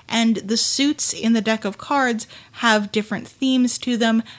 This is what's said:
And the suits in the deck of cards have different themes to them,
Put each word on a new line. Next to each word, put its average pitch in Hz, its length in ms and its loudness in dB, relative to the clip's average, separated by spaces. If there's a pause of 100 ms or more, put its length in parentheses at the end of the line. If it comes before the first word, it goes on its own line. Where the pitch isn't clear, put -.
(120)
And 226 240 2
the 202 220 -2
suits - 540 0
in 226 200 0
the 226 80 4
deck 220 240 -2
of 196 140 -4
cards 254 500 -2 (280)
have 214 360 2
different 208 340 -4
themes 262 520 0
to 247 180 -2
them, 226 260 2 (160)